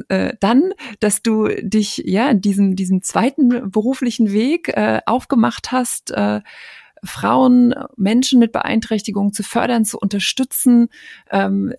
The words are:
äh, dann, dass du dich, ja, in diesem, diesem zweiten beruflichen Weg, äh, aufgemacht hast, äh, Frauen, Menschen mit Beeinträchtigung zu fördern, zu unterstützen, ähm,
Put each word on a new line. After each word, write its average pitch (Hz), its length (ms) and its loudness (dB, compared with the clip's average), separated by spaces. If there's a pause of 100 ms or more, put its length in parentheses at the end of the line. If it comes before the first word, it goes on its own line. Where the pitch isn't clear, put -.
äh, 190 320 -2
dann, 262 320 2 (280)
dass 208 220 0
du 220 260 0 (140)
dich, 202 420 -2
ja, 208 240 0
in 202 140 2
diesem, 196 340 2
diesem 185 260 0
zweiten 240 680 0
beruflichen 226 600 0
Weg, 254 380 0
äh, 220 380 0
aufgemacht 240 680 0
hast, - 380 -4
äh, 208 320 -2 (600)
Frauen, 247 720 2 (220)
Menschen 240 420 2
mit 226 140 4
Beeinträchtigung 208 800 -2
zu 208 100 -6
fördern, 233 420 0
zu - 140 -8
unterstützen, 233 880 2 (420)
ähm, 196 480 -2